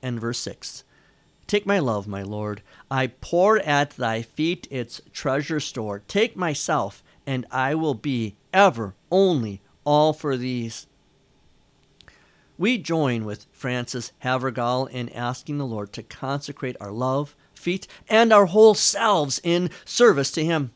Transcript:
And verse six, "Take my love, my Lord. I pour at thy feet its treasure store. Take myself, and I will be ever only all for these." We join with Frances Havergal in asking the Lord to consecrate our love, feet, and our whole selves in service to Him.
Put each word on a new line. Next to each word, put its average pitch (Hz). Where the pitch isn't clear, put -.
And 120
verse 117
six, -
"Take 208
my 202
love, 107
my 98
Lord. 104
I 131
pour 196
at 147
thy 113
feet 170
its 123
treasure 147
store. 104
Take -
myself, 147
and 131
I 131
will 156
be 117
ever 123
only 156
all 151
for 147
these." 123
We 226
join 139
with 104
Frances 123
Havergal 127
in 123
asking 123
the 139
Lord 107
to 104
consecrate 135
our 101
love, 131
feet, -
and 226
our 202
whole 214
selves 196
in 175
service 165
to 156
Him. 156